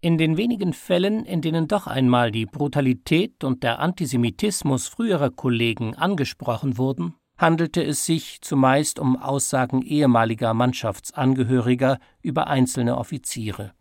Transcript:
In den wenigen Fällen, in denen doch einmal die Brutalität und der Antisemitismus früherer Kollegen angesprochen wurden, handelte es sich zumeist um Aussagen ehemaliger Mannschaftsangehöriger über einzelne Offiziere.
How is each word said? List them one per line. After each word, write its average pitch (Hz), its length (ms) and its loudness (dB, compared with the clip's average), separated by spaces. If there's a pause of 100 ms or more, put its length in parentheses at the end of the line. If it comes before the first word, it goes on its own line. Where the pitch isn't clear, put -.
In 165 180 2
den 160 180 2
wenigen 202 360 0
Fällen, 196 520 0
in 175 160 -2
denen 160 260 0
doch 208 200 -2
einmal 123 420 4
die 113 160 -2
Brutalität 143 960 0
und 131 200 -2
der 117 160 0
Antisemitismus 139 1080 -2
früherer 175 440 0
Kollegen 117 640 -2
angesprochen 139 800 -2
wurden, 139 380 -2 (220)
handelte 165 460 2
es 143 220 -4
sich - 360 -4
zumeist 139 580 2
um 127 180 2
Aussagen 131 640 -2
ehemaliger 117 720 2
Mannschaftsangehöriger 123 1400 0 (240)
über 151 240 -2
einzelne 127 540 0
Offiziere. 107 800 -8